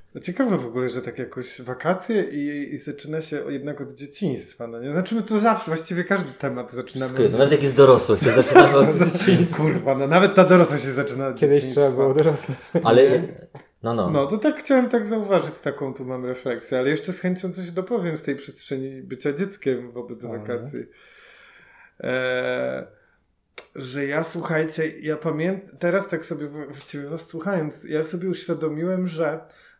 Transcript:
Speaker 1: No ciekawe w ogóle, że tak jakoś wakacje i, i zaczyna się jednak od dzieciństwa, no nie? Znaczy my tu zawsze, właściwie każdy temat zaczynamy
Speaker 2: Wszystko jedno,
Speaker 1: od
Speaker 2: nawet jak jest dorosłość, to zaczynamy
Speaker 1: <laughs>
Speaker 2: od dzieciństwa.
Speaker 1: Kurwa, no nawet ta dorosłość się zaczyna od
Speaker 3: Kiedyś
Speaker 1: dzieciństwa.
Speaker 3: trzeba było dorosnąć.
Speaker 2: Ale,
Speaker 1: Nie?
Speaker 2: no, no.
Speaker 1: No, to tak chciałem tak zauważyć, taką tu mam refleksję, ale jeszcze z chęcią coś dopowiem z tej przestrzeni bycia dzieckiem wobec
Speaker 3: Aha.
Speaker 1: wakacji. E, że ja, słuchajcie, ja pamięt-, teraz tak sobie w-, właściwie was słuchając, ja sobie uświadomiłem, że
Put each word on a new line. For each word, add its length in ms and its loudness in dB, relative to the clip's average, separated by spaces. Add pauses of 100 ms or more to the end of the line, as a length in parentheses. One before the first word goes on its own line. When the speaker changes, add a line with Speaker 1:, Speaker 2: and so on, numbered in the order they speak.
(160)
Speaker 1:
No 60 -14
ciekawe 360 0
w 100 -6
ogóle, 220 -4
że 120 -8
tak 180 -12
jakoś 420 -12
wakacje 600 -2
i, 500 -6
i 40 -8
zaczyna 440 -10
się 280 -8
jednak 320 -8
od 100 -12
dzieciństwa, 760 -8
no 120 -14
nie? 120 -8
Znaczy 240 -2
my 80 -2
tu 160 -2
zawsze, 320 2
właściwie 320 -4
każdy 280 -4
temat 400 -8
zaczynamy 360 -8
Speaker 2:
Wszystko 160 2
jedno, 140 4
Speaker 1:
od 20 4
Speaker 2:
nawet 120 6
jak 120 4
jest 120 0
dorosłość, 480 8
to 80 6
zaczynamy 480 8
Speaker 1:
<laughs> 100 8
Speaker 2:
od 80 2
dzieciństwa. 680 4
Speaker 1:
Kurwa, 320 0
no 120 0
nawet 280 4
ta 80 10
dorosłość 400 6
się 80 -4
zaczyna 360 -4
od 120 -6
Speaker 3:
Kiedyś 160 6
Speaker 1:
dzieciństwa. 260 2
Speaker 3:
trzeba 220 4
było 100 4
dorosnąć. 460 0 (240)
Speaker 2:
Ale, 260 8
Speaker 1:
Nie? 120 2 (640)
Speaker 2:
no, 100 -4
no. 160 0
Speaker 1:
No, 180 2
to 100 -2
tak 220 0
chciałem 300 2
tak 180 0
zauważyć, 520 0
taką 340 -6
tu 120 -12
mam 200 -8
refleksję, 540 -6
ale 100 0
jeszcze 240 -2
z 60 -10
chęcią 340 -4
coś 180 -12
dopowiem 460 -4
z 40 -16
tej 140 -6
przestrzeni 680 -10
bycia 320 -6
dzieckiem 580 -6
wobec 340 -14
Speaker 3:
Aha. 120 -10
Speaker 1:
wakacji. 420 -10 (1200)
E, 880 -4 (880)
że 300 -8
ja, 180 -2
słuchajcie, 760 -4
ja 180 -4
pamięt-, 600 -4
teraz 300 -2
tak 160 -6
sobie 220 -8
w-, 240 -14
właściwie 360 -14
was 200 -10
słuchając, 560 -6
ja 200 -4
sobie 260 -6
uświadomiłem, 800 -4
że 320 -4 (400)